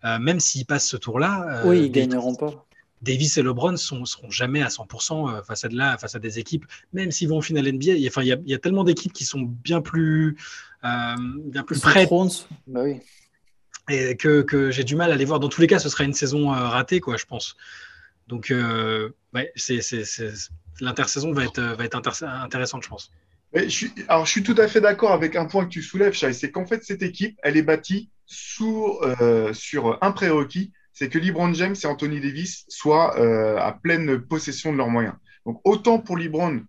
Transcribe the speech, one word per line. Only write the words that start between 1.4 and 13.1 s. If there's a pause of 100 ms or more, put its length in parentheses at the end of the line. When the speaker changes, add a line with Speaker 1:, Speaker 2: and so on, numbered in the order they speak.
Speaker 1:
euh,
Speaker 2:
Oui,
ils
Speaker 1:
Davis,
Speaker 2:
gagneront
pas. (340)
Speaker 1:
Davis
et
LeBron
sont,
seront
jamais
à
cent
pour
cent,
euh,
face
à
de
la,
face
à
des
équipes, (280)
même
s'ils
vont
en
finale
N
B
A.
Il
y
a,
enfin,
il
y
a,
il
y
a
tellement
d'équipes
qui
sont
bien
plus, (480)
euh, (280)
bien
plus
Speaker 2:
Ils
sont
Speaker 1:
prêtes.
Speaker 2:
trop
en
dessous. (220)
Bah
oui. (880)